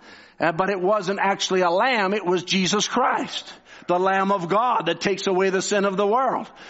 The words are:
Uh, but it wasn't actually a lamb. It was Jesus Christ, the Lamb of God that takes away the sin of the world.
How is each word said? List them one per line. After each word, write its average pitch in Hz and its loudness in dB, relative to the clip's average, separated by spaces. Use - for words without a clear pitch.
Uh, 160 2
but 185 0
it 202 -2
wasn't 196 0
actually 190 0
a 180 2
lamb. 208 2
It 208 -4
was 180 0
Jesus 190 0
Christ, - -4
the 180 2
Lamb 190 2
of 180 0
God 214 0
that 165 -2
takes 196 -2
away 190 2
the 185 0
sin 202 0
of 196 0
the 202 2
world. 240 0